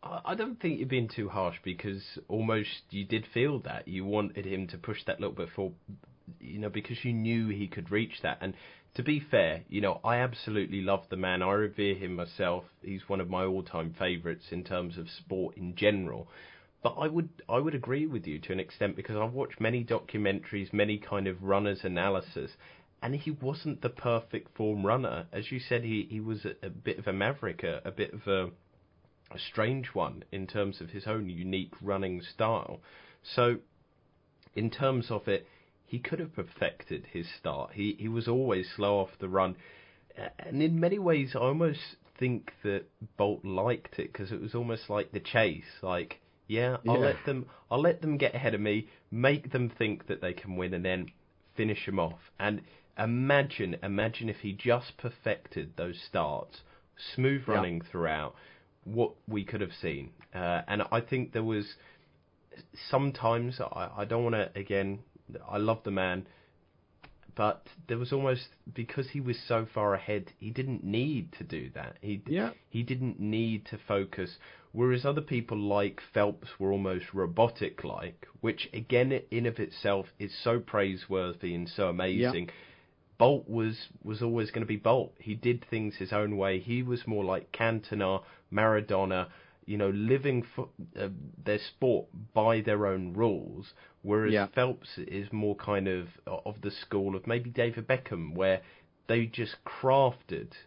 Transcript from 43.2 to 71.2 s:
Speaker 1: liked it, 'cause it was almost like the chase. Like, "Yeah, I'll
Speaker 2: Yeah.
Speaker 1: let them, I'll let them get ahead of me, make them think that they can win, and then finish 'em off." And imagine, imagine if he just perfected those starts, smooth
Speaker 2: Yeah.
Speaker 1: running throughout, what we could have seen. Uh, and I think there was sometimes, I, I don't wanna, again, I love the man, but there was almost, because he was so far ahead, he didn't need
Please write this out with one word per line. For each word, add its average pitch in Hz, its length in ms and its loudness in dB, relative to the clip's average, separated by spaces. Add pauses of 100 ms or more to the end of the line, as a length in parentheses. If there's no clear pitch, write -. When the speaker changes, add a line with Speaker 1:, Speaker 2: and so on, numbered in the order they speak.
Speaker 1:
liked 98 560 0
it, - 120 -4
'cause 101 200 -8
it 107 80 -6
was 107 160 -6
almost 117 340 -4
like 104 220 0
the 101 80 -4
chase. 95 420 4 (200)
Like, 90 380 -2 (280)
"Yeah, 120 300 2 (100)
I'll 120 80 6
Speaker 2:
Yeah. 127 40 6
Speaker 1:
let 143 260 2
them, 131 200 -2 (240)
I'll 123 100 2
let 170 200 4
them 156 180 2
get 139 160 4
ahead 120 220 2
of 101 40 0
me, 107 280 2 (240)
make 135 400 4
them 123 160 2
think 110 400 -2
that 95 120 -2
they 90 120 -2
can 92 240 -8
win, 90 180 -2
and 87 100 -2
then 92 280 0 (420)
finish 107 320 0
'em 95 140 0
off." 85 400 -4
And 104 220 0 (360)
imagine, 123 840 2
imagine 107 460 -2
if 104 120 -4
he 104 120 -4
just 120 440 0
perfected - 800 -6
those 82 260 -6
starts, 76 600 -2 (520)
smooth 131 320 2
Speaker 2:
Yeah. 113 80 2
Speaker 1:
running 90 260 2
throughout, 80 540 -2 (480)
what 110 300 0 (160)
we 104 160 -2
could 104 160 -6
have 92 140 -4
seen. 69 360 -6 (240)
Uh, 87 320 0
and 104 240 0
I 117 100 2
think 127 320 -2
there 113 120 0
was 107 320 -2 (1120)
sometimes, 127 720 2
I, - 380 -4
I 104 60 0
don't 117 200 0
wanna, 113 300 2
again, 98 460 -2 (480)
I 98 100 -2
love 110 260 2
the 104 60 -4
man, 92 360 0 (1080)
but - 340 0 (180)
there 117 120 -2
was 123 140 -2
almost, 135 360 2 (260)
because 131 360 -4
he 143 100 -4
was 123 260 -2
so 113 260 2
far 104 220 4
ahead, 98 440 -2
he 107 120 -8
didn't 131 320 -4
need 113 520 0